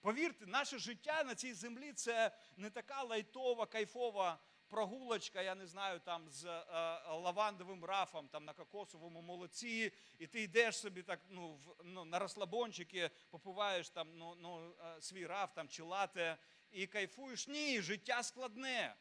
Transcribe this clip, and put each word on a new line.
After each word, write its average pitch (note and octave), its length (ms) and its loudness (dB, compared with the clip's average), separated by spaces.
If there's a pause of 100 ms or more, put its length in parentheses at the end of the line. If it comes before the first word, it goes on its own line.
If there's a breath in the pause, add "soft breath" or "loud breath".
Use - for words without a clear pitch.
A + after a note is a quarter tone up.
Повірте, A#3+ 440 2
наше C4 340 0
життя A#3+ 440 0
на B3+ 120 0
цій B3+ 180 -6
землі — A#3+ 420 -8
це A3+ 360 6 (260 loud breath)
не G3+ 120 -4
така C4+ 340 -4
лайтова, A#3 640 2
кайфова G#3 720 2 (300 loud breath)
прогулочка, A3 720 0
я F#3+ 140 2
не F#3+ 120 -10
знаю, F#3 320 -2
там E3 300 -4
з, C#3+ 160 -10
е, E3+ 180 -4 (460)
лавандовим F3+ 760 2
рафом, F3 420 0
там D3+ 180 -8
на D3+ 80 -10
кокосовому E3+ 680 -10
молоці, F3+ 680 0 (280 loud breath)
і E3 80 -8
ти A3+ 140 -2
йдеш G#3+ 360 8
собі F#3 260 -6
так, F3 160 -2 (100)
ну, F3 240 -8
в, D3 300 -16
ну, F3+ 220 -10
на E3+ 140 2
розслабончики, F#3+ 920 0 (200 loud breath)
попиваєш F#3 600 0
там, E3 280 -6
ну, E3+ 180 -10
ну, E3+ 440 -10
е, E3 220 -12
свій F#3 240 -8
раф F#3 280 0
там, D#3 140 -6
чи E3 160 -8
лате, F3 540 2 (340 loud breath)
і F#3+ 160 -2
кайфуєш. G#3+ 600 -2
Ні, C#4 340 2
життя G#3+ 420 2
складне. A#3+ 760 -2